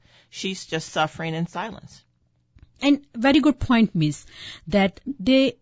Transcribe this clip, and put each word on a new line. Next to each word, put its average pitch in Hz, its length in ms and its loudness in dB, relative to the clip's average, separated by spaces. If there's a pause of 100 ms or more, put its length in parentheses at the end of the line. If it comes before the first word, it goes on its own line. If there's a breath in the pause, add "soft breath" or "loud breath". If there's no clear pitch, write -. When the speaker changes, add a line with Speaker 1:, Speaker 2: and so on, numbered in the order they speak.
(280 soft breath)
Speaker 1:
she's - 380 -10
just 160 240 -8
suffering 160 420 -4
in 165 140 -4
silence. - 580 -14 (760)
Speaker 2:
And 285 240 0 (100)
very 277 260 4
good 294 180 2
point, 226 360 2
Miss, 151 300 -2 (440 loud breath)
that 196 320 0 (180)
they, 262 440 2